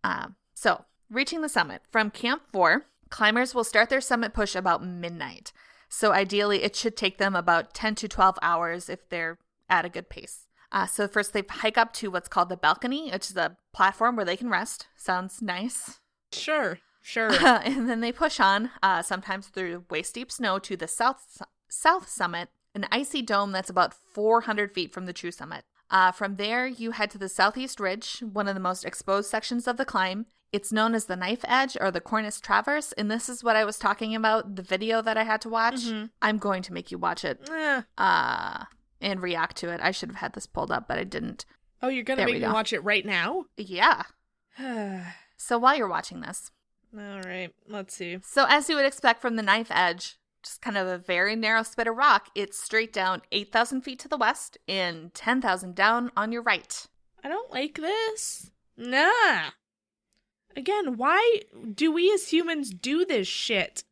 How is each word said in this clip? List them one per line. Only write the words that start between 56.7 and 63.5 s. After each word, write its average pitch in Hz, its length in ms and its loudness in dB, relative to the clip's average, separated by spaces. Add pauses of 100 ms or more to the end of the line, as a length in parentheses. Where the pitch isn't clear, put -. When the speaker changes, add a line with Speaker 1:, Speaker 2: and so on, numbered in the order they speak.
Speaker 2:
I 277 60 -8
don't 440 220 -6
like 294 280 -6
this. 440 720 -6 (260)
Nah. 269 720 2 (1080)
Again, 285 420 -2
why 403 420 4 (340)
do 311 180 2
we 349 220 4
as 381 140 0
humans 320 440 0
do 285 340 -2
this 240 220 -2
shit? - 640 -4